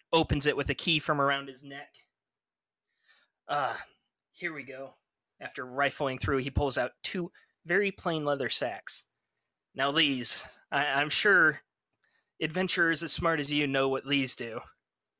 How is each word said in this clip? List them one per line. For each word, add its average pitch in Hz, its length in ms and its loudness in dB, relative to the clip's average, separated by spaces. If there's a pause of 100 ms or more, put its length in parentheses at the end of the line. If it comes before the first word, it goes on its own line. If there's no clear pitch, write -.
(140)
opens 156 320 2
it 139 100 2
with 135 140 -2
a 135 60 -2
key 160 240 0
from 147 200 0
around 139 280 0
his 131 160 -16
neck. 143 260 -16 (1600)
"Ah, 139 320 -2 (500)
here 170 220 -8
we 143 100 -12
go." 131 320 -14 (460)
After 135 240 -10
rifling 131 520 0
through, 143 200 0
he 131 120 -2
pulls 139 280 2
out 123 140 0 (120)
two 175 260 -4 (360)
very 190 260 2
plain 165 320 -2
leather 143 240 0
sacks. - 560 -4 (720)
"Now 139 160 0
these, 139 560 0 (240)
I, 139 140 0
I'm 143 240 0
sure 170 500 6 (840)
adventurers 165 600 0
as 160 80 0
smart 165 300 2
as 143 100 -4
you 147 160 0
know 135 220 2
what 135 180 -2
these 139 260 0
do." 117 280 -8 (580)